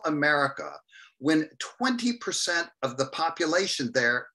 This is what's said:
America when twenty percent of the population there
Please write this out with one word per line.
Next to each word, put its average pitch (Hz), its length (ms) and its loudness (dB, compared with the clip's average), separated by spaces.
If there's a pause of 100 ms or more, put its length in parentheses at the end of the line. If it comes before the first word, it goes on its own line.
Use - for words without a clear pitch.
America 147 680 2 (460)
when 156 320 2 (100)
twenty 240 540 -2
percent 175 560 -2 (120)
of 127 140 -2
the 131 120 0
population 165 840 0
there 123 420 2